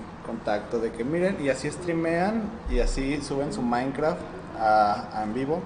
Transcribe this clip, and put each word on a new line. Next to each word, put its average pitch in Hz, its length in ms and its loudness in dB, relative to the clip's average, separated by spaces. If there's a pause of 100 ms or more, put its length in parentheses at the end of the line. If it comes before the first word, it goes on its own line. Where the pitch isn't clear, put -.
(260)
contacto 110 540 -2
de 110 120 0
que 113 120 -6
miren, 175 400 0
y 139 60 4
así 139 220 -2
streamean 170 720 0 (260)
y 123 100 4
así 135 420 2
suben 143 320 -2
su 135 80 -4
Minecraft 135 580 0 (400)
a, 107 600 4
a 107 40 -2
en 107 100 -2
vivo, 139 320 0